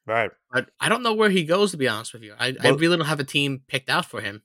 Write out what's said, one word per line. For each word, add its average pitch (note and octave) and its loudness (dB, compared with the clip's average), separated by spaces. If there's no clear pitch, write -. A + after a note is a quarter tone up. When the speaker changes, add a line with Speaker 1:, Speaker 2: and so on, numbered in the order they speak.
Speaker 1:
Right. A2 0
Speaker 2:
But B2 -2
I D3+ 0
don't A#3 0
know A#3 0
where G#3+ 4
he F#3 2
goes, F#3 2
to E3+ -10
be C3 0
honest A2+ -4
with A2+ -18
you. G#2 -18
I, B2 0
I C3 -4
Speaker 1:
Well C#3 6
Speaker 2:
really E3+ 4
don't D#3 -2
have D3+ 0
a C#3 -4
team C#3 -2
picked - -6
out D#3+ 0
for G#2+ -10
him. G#2 -10